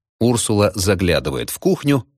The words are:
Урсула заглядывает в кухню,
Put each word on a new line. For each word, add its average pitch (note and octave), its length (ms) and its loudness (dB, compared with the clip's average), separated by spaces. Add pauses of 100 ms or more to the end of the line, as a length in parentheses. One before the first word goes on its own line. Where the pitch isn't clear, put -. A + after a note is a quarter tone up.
(180)
Урсула A2 560 0
заглядывает E2+ 760 -2
в - 80 -12
кухню, C#3+ 480 0 (120)